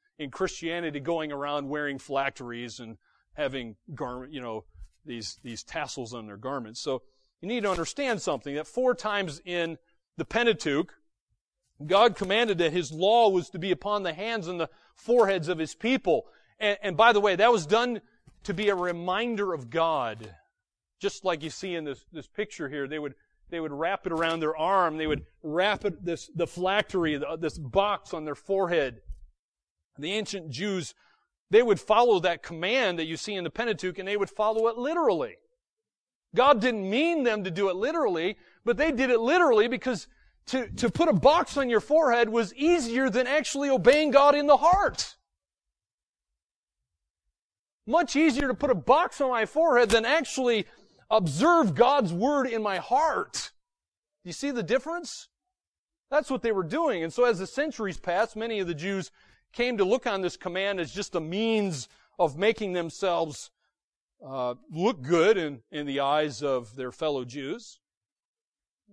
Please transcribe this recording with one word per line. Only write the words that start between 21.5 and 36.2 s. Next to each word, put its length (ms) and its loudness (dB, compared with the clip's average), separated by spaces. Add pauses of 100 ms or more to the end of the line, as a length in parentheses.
see 240 -8
in 100 -6
this, 260 -10
this 160 -16
picture 440 -8
here, 180 -6
they 100 -8
would, 160 -8 (360)
they 100 -8
would 100 -6
wrap 360 -4
it 60 -4
around 280 -2
their 160 -2
arm. 400 2
They 100 -4
would 200 -4 (160)
wrap 420 0
it, 180 -4
this, 320 -6
the 120 -2
phylactery, 720 -2
the, 180 -6
this 220 -6
box 560 -2
on 100 -6
their 100 -6
forehead. 680 0 (960)
The 140 -8
ancient 360 -6
Jews, 460 -6 (560)
they 120 8
would 160 2
follow 420 4
that 220 -2
command 560 -2
that 60 -2
you 140 -8
see 160 -8
in 100 -6
the 60 -4
Pentateuch, 480 -6
and 100 -8
they 80 -2
would 140 -2
follow 380 0
it 100 -4
literally. 580 0 (960)